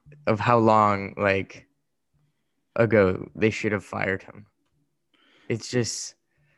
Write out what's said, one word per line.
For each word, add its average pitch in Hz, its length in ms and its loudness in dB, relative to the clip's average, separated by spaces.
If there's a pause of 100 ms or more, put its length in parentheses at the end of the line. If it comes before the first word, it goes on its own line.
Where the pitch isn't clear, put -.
(260)
of 110 120 0
how 120 200 2
long, 107 580 2
like, 98 500 -4 (1080)
ago 107 600 2
they 107 140 2
should 104 240 -4
have 98 120 -6
fired 98 380 -6
him. - 240 -20 (1000)
It's 113 220 -6
just, - 460 -6 (420)